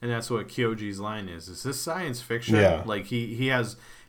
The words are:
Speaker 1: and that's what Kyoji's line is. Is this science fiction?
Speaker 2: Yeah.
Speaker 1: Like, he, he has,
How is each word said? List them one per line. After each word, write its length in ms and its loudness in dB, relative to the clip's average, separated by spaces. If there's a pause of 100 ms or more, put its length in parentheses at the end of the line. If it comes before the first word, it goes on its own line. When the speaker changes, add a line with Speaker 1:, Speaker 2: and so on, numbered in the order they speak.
Speaker 1:
and 100 -2
that's 180 -2
what 180 0
Kyoji's 520 0
line 280 -6
is. 220 -12
Is 140 -12
this 180 -4
science 400 -4
fiction? 360 2
Speaker 2:
Yeah. 280 6
Speaker 1:
Like, 220 -2
he, 280 -2
he 120 0
has, 300 0 (320)